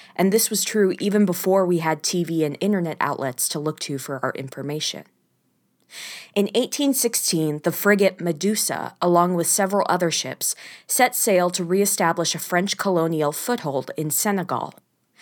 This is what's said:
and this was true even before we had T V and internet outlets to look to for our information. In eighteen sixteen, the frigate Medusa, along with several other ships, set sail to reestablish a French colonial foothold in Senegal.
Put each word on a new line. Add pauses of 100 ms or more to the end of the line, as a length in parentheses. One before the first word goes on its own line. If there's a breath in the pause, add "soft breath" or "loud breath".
(180 loud breath)
and
this
was
true
even
before
we
had
T
V
and
internet
outlets
to
look
to
for
our
information. (1300 loud breath)
In
eighteen
sixteen,
the
frigate
Medusa,
along
with
several
other
ships, (300 loud breath)
set
sail
to
reestablish
a
French
colonial
foothold
in
Senegal. (480 loud breath)